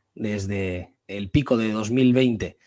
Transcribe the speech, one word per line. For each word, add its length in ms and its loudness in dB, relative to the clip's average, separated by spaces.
desde 760 -4
el 220 -8
pico 280 2
de 140 0
dos 200 -4
mil 220 4
veinte, 540 0